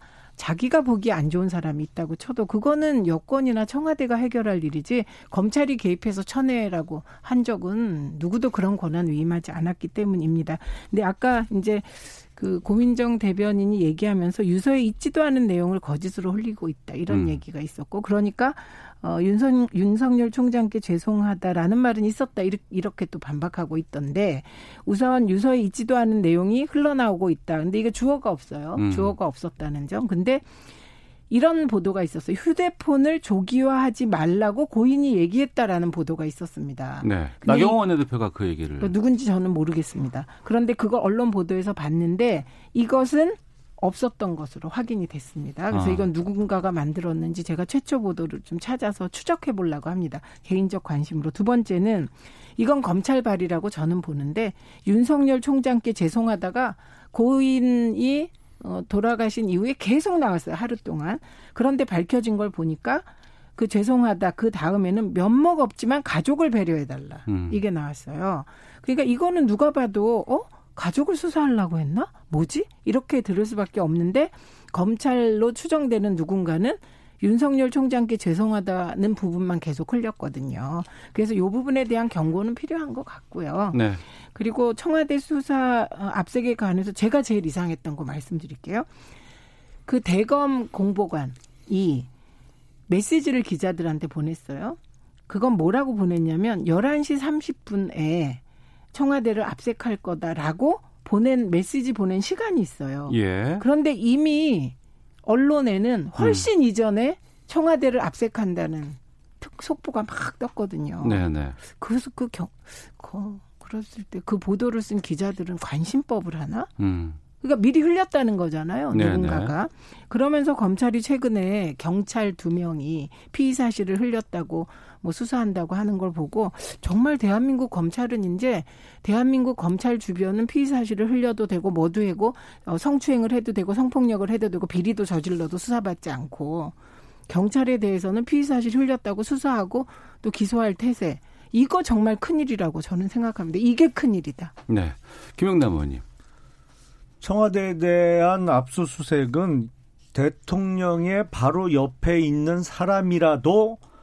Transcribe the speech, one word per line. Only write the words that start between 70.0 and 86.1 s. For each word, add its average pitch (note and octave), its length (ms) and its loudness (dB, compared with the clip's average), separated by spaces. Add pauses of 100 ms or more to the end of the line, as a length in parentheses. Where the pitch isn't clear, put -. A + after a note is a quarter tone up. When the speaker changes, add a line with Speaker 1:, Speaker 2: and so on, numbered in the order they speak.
Speaker 1:
어? C#4 120 0 (360)
가족을 D4 420 0
수사하려고 B3 600 0
했나? E3 300 -2 (220)
뭐지? E3 360 0 (200)
이렇게 C4 340 0
들을 G3+ 260 0
수밖에 G#3 360 -4
없는데, F3 500 2 (400)
검찰로 A3+ 800 2
추정되는 A#3 640 0
누군가는 F3+ 600 0 (440)
윤석열 B3+ 500 2
총장께 B3 460 0
죄송하다는 G3 1000 0
부분만 F3+ 460 -2
계속 D#3 320 -6
흘렸거든요. C#3+ 880 -4 (300)
그래서 G#3+ 200 0
이 G3+ 60 0
부분에 B3+ 460 0
대한 A3+ 240 0
경고는 F3+ 440 0
필요한 D4+ 400 -6
것 - 120 -10
같고요. F3 720 -6
Speaker 2:
네. G#2+ 180 2 (400)
Speaker 1:
그리고 A#3 400 0
청와대 D4+ 460 0
수사, C4 720 0
어, G3 220 -6